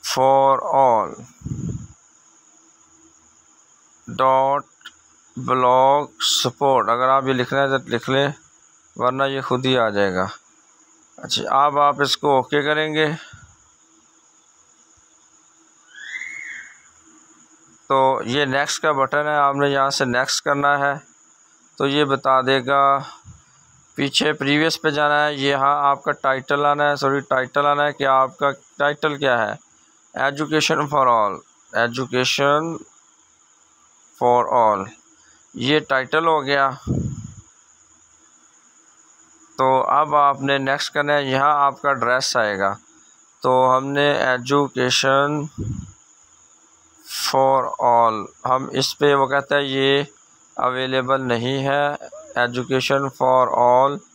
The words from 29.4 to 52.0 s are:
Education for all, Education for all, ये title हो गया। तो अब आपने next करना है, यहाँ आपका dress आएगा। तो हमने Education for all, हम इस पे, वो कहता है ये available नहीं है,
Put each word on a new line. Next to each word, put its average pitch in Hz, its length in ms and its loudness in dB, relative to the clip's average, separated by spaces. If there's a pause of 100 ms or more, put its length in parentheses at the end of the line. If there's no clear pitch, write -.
Education 147 640 -2 (120)
for 147 160 0
all, 107 280 2 (380)
Education 127 960 0 (1500)
for 123 320 2
all, 107 340 2 (680)
ये 143 280 0
title 135 440 -2
हो 160 160 2
गया। 139 260 0 (3000)
तो 135 80 2 (260)
अब 147 240 2
आपने 139 440 2
next 135 320 -4
करना 147 200 -2
है, 143 180 0
यहाँ 135 200 2 (140)
आपका 139 260 -2
dress 123 460 0
आएगा। 101 340 0 (720)
तो 127 100 2 (120)
हमने 139 420 2 (200)
Education 135 1080 0 (1900)
for 135 380 2 (260)
all, 113 380 2 (220)
हम 131 280 0
इस - 200 -2
पे, 143 200 2
वो 139 120 2
कहता 139 300 -2
है 143 100 0
ये 139 400 0 (500)
available 131 680 0
नहीं 123 380 -2
है, 143 340 -2 (420)